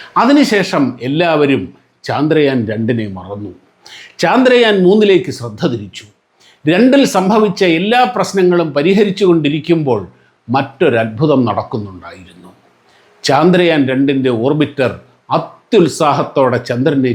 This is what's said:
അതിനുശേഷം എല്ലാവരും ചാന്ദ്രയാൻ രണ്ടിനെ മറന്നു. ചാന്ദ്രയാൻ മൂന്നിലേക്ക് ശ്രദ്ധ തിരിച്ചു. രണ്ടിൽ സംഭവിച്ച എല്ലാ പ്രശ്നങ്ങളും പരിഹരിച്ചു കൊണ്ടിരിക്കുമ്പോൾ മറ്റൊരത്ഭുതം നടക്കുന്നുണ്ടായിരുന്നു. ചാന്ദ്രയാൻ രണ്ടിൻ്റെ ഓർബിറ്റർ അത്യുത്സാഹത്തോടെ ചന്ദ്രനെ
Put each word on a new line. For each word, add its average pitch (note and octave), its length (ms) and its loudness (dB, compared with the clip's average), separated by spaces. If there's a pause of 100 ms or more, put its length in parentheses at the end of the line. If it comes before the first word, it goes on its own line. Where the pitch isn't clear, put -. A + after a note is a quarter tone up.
(180)
അതിനുശേഷം G#3 680 2 (180)
എല്ലാവരും D3 600 0 (420)
ചാന്ദ്രയാൻ C#3+ 540 0 (100)
രണ്ടിനെ A2 400 -4 (100)
മറന്നു. G2 340 -12 (680)
ചാന്ദ്രയാൻ A#3+ 640 2
മൂന്നിലേക്ക് G3 480 4
ശ്രദ്ധ A2 300 -10 (120)
തിരിച്ചു. G2+ 320 -12 (600)
രണ്ടിൽ B3 400 4
സംഭവിച്ച G3+ 560 0 (180)
എല്ലാ A3+ 220 0 (140)
പ്രശ്നങ്ങളും F3+ 580 0
പരിഹരിച്ചു F#3+ 520 0
കൊണ്ടിരിക്കുമ്പോൾ D3+ 760 0 (460)
മറ്റൊരത്ഭുതം B2 1000 0
നടക്കുന്നുണ്ടായിരുന്നു. F2+ 1040 -10 (720)
ചാന്ദ്രയാൻ E3 640 2
രണ്ടിൻ്റെ C3+ 440 -2 (120)
ഓർബിറ്റർ C#3 480 -2 (380)
അത്യുത്സാഹത്തോടെ D3 1300 0 (100)
ചന്ദ്രനെ C3 460 0